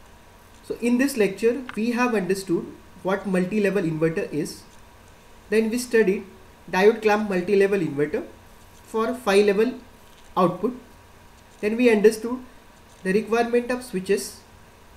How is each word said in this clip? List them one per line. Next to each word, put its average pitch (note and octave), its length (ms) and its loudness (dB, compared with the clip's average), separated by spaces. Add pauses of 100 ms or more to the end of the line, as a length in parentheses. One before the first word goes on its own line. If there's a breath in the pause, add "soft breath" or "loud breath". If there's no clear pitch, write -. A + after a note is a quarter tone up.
(640)
So - 180 -8
in A#3+ 160 2
this C#4 200 0
lecture, A3+ 460 0 (120)
we A3+ 160 -2
have A#3 220 0
understood F#3+ 520 -2 (360)
what G3 240 -4
multi-level F#3+ 580 0
inverter D#3+ 480 -2
is. D#3 320 -8 (840)
Then A3 200 2
we A3+ 80 -2
studied G#3+ 480 2 (460)
diode G#3 300 4
clamp G#3 280 2
multi-level G3 500 2
inverter D#3 460 -2 (580)
for A3+ 320 -4
five G3+ 300 2
level G#3+ 340 0 (560)
output. F#3 420 0 (840)
Then G#3+ 160 -2
we B3 120 4
understood A3+ 500 2 (640)
the F#3 100 0
requirement A#3 580 0
of B3 120 -4
switches, - 580 -4 (560)